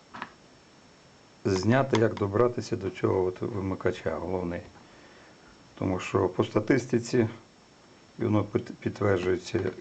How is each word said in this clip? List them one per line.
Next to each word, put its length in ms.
зняти, 520
як 160
добратися 600
до 140
цього 340
от 180
вимикача 760
головний. 460
Тому 200
що 300
по 140
статистиці, 840
і 40
воно 200
під-, 340
підтверджується 840